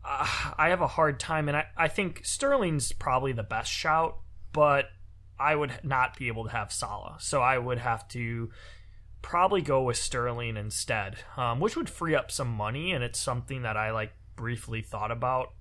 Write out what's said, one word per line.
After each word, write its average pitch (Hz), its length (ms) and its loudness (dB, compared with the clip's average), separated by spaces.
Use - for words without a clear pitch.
Uh, 139 220 -2
I 156 120 6
have 180 120 4
a 143 60 4
hard 151 320 2
time, 156 280 0
and 147 100 2
I, 151 80 0
I 165 120 4
think - 360 -2
Sterling's 208 680 2
probably 131 420 2
the 113 100 -2
best 113 280 -4
shout, 160 460 2
but 143 360 6
I 147 140 4
would 147 300 0
not 131 340 2
be 127 120 -4
able 113 160 -4
to 107 40 -6
have 110 220 -4
Salah, 104 480 -6
so - 220 2
I 131 160 6
would 123 200 0
have 117 320 -2
to 117 400 -4
probably 185 400 4
go 135 220 4
with 120 140 2
Sterling 120 600 -2
instead, 104 600 -2
um, 123 240 2
which 220 160 2
would 320 120 -2
free 160 260 0
up - 160 0
some 127 180 -2
money, 117 420 -2
and 131 120 0
it's - 160 -4
something 127 420 -4
that 110 160 -2
I, 110 140 0
like, 107 200 -4
briefly 117 460 -4
thought 107 300 -4
about 127 500 0